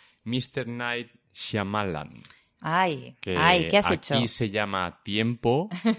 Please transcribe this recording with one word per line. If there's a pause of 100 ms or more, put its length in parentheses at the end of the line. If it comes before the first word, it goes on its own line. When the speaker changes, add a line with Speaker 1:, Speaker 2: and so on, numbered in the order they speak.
(240)
Speaker 1:
mister
Night (240)
Shyamalan. (480)
Speaker 2:
Ay,
Speaker 1:
Que
Speaker 2:
ay,
¿qué
has
Speaker 1:
aquí
Speaker 2:
hecho?
Speaker 1:
se
llama
Tiempo, (280)